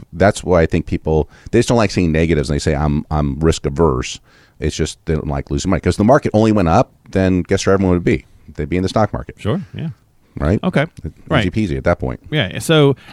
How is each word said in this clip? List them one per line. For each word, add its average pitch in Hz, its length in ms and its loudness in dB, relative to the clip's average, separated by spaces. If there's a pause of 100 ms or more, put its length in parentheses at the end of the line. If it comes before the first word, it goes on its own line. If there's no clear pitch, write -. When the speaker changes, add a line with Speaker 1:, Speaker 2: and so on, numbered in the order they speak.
(120)
Speaker 1:
that's 95 320 0
why 87 160 2
I 82 60 4
think 85 180 -2
people, 80 460 -2 (220)
they 113 80 4
just 120 100 0
don't 120 80 4
like 107 120 2
seeing 87 220 0
negatives, 78 380 0
and 76 60 0
they - 40 -2
say, 78 140 -2
"I'm, 73 360 -2
I'm 73 300 -2
risk 80 240 0
averse." 69 560 -2 (400)
It's 76 160 -4
just - 300 -6
they 80 80 -2
don't 76 140 -6
like 69 220 -6
losing 71 200 -2
money 92 100 0
'cause - 160 0
the 107 80 2
market 127 300 4
only 110 180 4
went 101 160 2
up, 101 240 2 (200)
then 92 320 2
guess 98 200 -2
where 98 80 4
everyone 95 220 2
would 87 100 -2
be? - 220 -2 (200)
They'd 76 220 -10
be 85 80 -4
in 92 60 0
the 92 80 -2
stock 107 240 0
market. - 240 -10
Speaker 2:
Sure, 143 240 -4 (120)
yeah. 127 140 -8 (500)
Speaker 1:
Right? 78 240 0
Speaker 2:
Okay. - 200 0 (200)
Speaker 1:
Easy 80 100 -10 (180)
Speaker 2:
Right. 107 200 0
Speaker 1:
peasy 87 280 -2
at 65 60 -10
that 85 140 2
point. 64 220 -6 (100)
Speaker 2:
Yeah. 120 280 -4
So 147 360 4 (180)